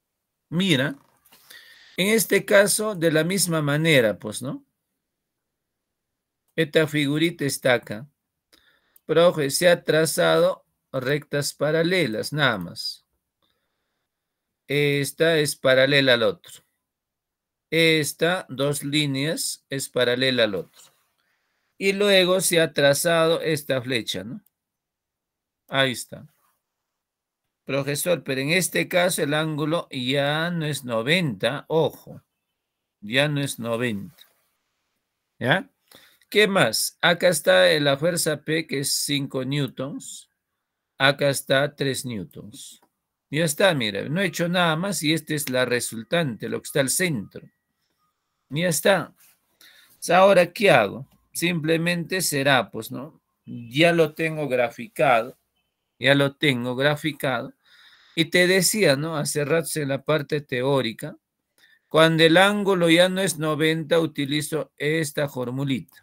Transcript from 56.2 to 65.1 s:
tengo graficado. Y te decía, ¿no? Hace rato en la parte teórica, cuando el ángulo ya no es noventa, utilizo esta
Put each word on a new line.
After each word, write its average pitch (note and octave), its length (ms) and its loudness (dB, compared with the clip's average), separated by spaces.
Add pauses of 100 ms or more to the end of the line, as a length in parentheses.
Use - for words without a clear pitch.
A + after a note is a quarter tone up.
tengo B2+ 380 -2
graficado. C#3+ 800 -4 (600)
Y E3 120 0
te F3+ 200 4
decía, F#3 500 2
¿no? D#3+ 200 -4
Hace D3 280 -4
rato D#3 300 -2
en D3 140 -4
la C3+ 140 -4
parte D3 380 -2
teórica, C3+ 760 -2 (720)
cuando D#3+ 360 4
el D#3+ 120 6
ángulo G3 520 2
ya F3 200 6
no F#3 120 -4
es F#3+ 180 -2
noventa, D#3 600 0
utilizo D3 800 -6
esta D3+ 500 -2